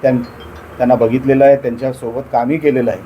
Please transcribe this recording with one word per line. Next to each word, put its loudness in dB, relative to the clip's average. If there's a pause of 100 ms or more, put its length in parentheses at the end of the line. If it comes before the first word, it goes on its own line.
त्यां-, 0 (540)
त्यांना 2
बघितलेलं 2
आहे, 6
त्यांच्यासोबत -6 (100)
कामही 0
केलेलं 0
आहे. -8